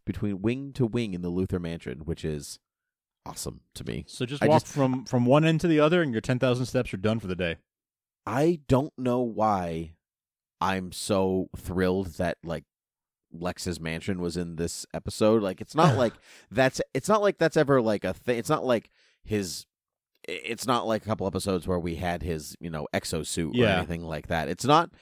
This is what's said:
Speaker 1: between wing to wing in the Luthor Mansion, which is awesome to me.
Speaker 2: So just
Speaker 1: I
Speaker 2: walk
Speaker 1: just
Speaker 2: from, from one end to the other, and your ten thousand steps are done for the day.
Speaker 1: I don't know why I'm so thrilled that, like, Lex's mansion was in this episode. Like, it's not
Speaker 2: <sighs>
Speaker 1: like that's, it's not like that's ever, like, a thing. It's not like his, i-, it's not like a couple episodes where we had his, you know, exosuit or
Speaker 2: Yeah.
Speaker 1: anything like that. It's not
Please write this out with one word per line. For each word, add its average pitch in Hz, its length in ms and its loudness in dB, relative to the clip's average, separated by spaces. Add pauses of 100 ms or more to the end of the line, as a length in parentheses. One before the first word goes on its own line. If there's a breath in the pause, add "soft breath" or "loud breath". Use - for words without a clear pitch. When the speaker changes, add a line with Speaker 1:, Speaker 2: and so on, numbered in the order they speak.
Speaker 1:
between 101 380 -4
wing 131 320 -2
to 127 120 2
wing 110 280 -2
in 87 80 -6
the 87 80 -4
Luthor 92 300 -2
Mansion, 82 400 -8
which 78 240 -6
is 76 340 -6 (680)
awesome - 360 -10 (140)
to - 100 -12
me. 60 240 -6
Speaker 2:
So - 180 -6
just 135 160 -6
Speaker 1:
I 113 60 4
Speaker 2:
walk 151 140 6
Speaker 1:
just - 100 -18
Speaker 2:
from, 131 320 0
from 123 220 0
one 147 180 8
end 160 180 4
to 180 60 2
the 156 120 4
other, 160 220 4
and 143 100 -2
your 110 80 0
ten 123 180 0
thousand 123 280 2
steps - 260 -2
are - 60 -4
done 107 220 0
for 104 80 -8
the 90 80 -4
day. 85 200 -2 (720)
Speaker 1:
I 151 400 2
don't 131 320 4
know 127 220 0
why 95 720 0 (680)
I'm 95 300 0
so 95 680 0
thrilled 92 580 0
that, 85 280 -4
like, 80 220 -8 (680)
Lex's 87 460 -6
mansion 80 420 -4
was 87 160 -2
in 85 200 -6
this 85 360 -6
episode. 107 520 2
Like, 92 160 -4
it's 110 160 -14
not 156 180 6
Speaker 2:
<sighs> - 20 2
Speaker 1:
like 120 160 2 (380 soft breath)
that's, 131 300 2 (120)
it's - 160 -2
not 208 140 4
like 202 160 2
that's 160 180 2
ever, 139 240 6
like, 110 240 2
a 92 100 -2
thing. - 220 -2
It's 117 120 -4
not 151 160 0
like 120 260 2 (320)
his, 98 420 -4 (640)
i-, - 40 -8 (120)
it's 110 220 -8
not 117 220 0
like 110 140 0
a - 40 -20
couple 98 220 -2
episodes 92 400 -2
where 90 100 0
we 85 180 -4
had 87 280 -4
his, 80 340 -6
you 85 100 -12
know, 78 240 -8
exosuit 82 580 -4
or 120 80 0
Speaker 2:
Yeah. 107 200 4
Speaker 1:
anything 85 240 -4
like 80 240 -8
that. 80 220 -2
It's 87 160 -6
not 151 260 4 (120)